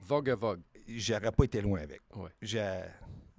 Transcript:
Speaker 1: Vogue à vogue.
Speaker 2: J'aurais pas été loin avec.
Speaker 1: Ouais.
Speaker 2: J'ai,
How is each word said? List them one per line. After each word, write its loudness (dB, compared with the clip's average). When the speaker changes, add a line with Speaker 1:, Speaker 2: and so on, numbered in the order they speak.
Speaker 1:
Vogue 2
à 4
vogue. 0
Speaker 2:
J'aurais 0
pas 8
été 0
loin 2
avec. -12
Speaker 1:
Ouais. -10
Speaker 2:
J'ai, -2